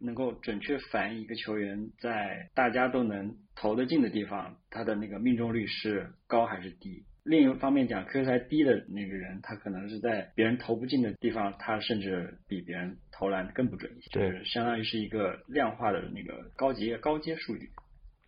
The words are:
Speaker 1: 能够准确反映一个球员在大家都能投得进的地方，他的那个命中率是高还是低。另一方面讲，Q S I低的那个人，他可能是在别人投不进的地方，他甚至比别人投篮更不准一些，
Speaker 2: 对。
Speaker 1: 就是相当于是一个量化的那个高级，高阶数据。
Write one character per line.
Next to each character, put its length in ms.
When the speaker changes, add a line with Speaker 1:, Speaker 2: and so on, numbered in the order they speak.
Speaker 1:
能 160
够 160
准 260
确 180
反 240
映 60
一 40
个 120
球 200
员 440
在 520
大 160
家 200
都 160
能 320
投 220
得 100
进 160
的 80
地 140
方， 320
他 120
的 140
那 100
个 140
命 160
中 180
率 140
是 440
高 200
还 140
是 80
低。 360
另 260
一 100
方 120
面 160
讲 200
，Q 180
S 60
I 80
低 260
的 240
那 180
个 80
人， 280
他 120
可 140
能 220
是 100
在 340
别 120
人 100
投 180
不 120
进 160
的 180
地 100
方， 280
他 200
甚 220
至 380
比 140
别 120
人 220
投 160
篮 240
更 160
不 80
准 180
一 60
些， 100
Speaker 2:
对。 200
Speaker 1:
就 80
是 80
相 180
当 160
于 20
是 160
一 80
个 400
量 300
化 160
的 160
那 160
个 320
高 160
级， 240
高 220
阶 180
数 220
据。 100